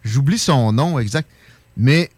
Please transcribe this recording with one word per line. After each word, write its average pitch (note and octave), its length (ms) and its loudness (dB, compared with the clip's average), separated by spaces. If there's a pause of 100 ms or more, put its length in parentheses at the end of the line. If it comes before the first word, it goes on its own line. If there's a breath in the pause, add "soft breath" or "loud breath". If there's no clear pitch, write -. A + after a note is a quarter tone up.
J'oublie C#3 340 0
son B2 320 0
nom D3+ 260 0
exact, A#2+ 300 -4 (480 soft breath)
mais, C#3+ 420 2